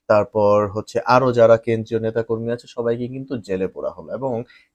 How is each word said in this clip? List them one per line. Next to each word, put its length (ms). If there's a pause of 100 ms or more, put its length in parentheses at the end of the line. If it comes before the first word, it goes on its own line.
তারপর 600
হচ্ছে 320
আরো 340
যারা 240
কেন্দ্রীয় 440
নেতাকর্মী 500
আছে 160
সবাইকে 400
কিন্তু 300
জেলে 300
পোরা 220
হলো 240
এবং 300 (320)